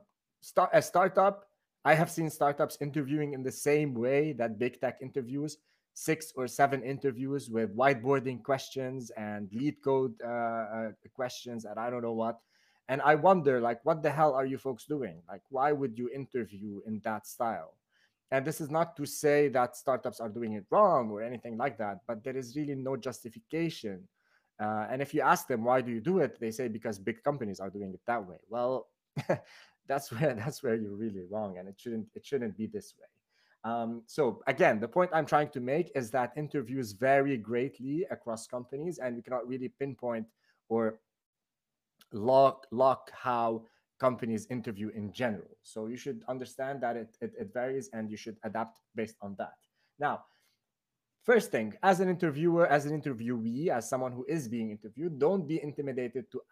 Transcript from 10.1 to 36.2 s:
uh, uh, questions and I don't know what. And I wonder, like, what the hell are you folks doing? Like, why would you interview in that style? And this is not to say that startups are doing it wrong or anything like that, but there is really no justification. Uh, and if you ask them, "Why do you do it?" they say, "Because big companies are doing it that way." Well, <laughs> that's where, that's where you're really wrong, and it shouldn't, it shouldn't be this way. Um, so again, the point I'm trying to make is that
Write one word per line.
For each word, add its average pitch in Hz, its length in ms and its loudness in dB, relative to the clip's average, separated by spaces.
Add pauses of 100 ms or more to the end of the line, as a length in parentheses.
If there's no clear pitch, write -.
uh, 117 540 -2
uh, 113 140 -4 (220)
questions 120 520 -8
and 104 140 -8
I 117 100 -2
don't 123 120 -4
know 117 120 -2
what. 113 260 -2 (500)
And 135 140 -2
I 147 120 8
wonder, 147 460 6
like, 117 240 0
what 160 160 2
the 151 80 2
hell 151 240 6
are 135 120 2
you 135 120 -2
folks 123 280 -6
doing? 110 420 -6
Like, 92 220 -14
why 135 220 2
would 135 260 -2
you 123 120 -4
interview 107 800 -6
in 110 160 -4
that 107 240 -4
style? 101 480 -4 (560)
And 135 140 2
this 156 160 -4
is 147 80 -6
not 165 280 0
to 143 80 -4
say 147 440 4
that 123 260 2
startups 123 440 -2
are 113 100 -6
doing 110 240 -6
it 104 160 -8
wrong 160 400 6
or 104 120 -6
anything 117 360 -8
like 120 200 -2
that, 101 300 -4
but 110 160 -6
there 127 140 -6
is 123 180 -8
really 143 200 -4
no 131 200 -4
justification. 120 1120 -6 (520)
Uh, 107 300 -2
and 131 120 -2
if 139 120 -4
you 147 80 0
ask 156 260 4
them, 117 160 0
"Why 127 180 6
do 123 100 -4
you 113 100 -2
do 175 180 2
it?" 131 200 0
they 113 120 -2
say, 113 160 -4
"Because 110 320 -6
big 110 240 -4
companies 120 360 -2
are 95 100 -8
doing 95 240 -8
it 90 120 -16
that 113 200 -2
way." 87 120 -16 (100)
Well, 123 400 -2 (280)
<laughs> - 720 -6
that's 139 240 -4
where, 127 220 0
that's 120 280 -6
where 117 140 0
you're 104 200 -4
really 101 340 -6
wrong, 101 280 -6
and 90 100 -12
it 98 120 -18
shouldn't, 113 340 -8
it - 120 -16
shouldn't 120 320 -4
be 110 100 -4
this 104 320 -12
way. - 80 -20 (560)
Um, 117 420 -4
so 123 420 0
again, 139 320 4
the 113 80 -2
point 180 260 2
I'm 156 120 2
trying 147 240 2
to 143 100 -10
make 143 360 -2
is 123 160 -2
that 123 240 0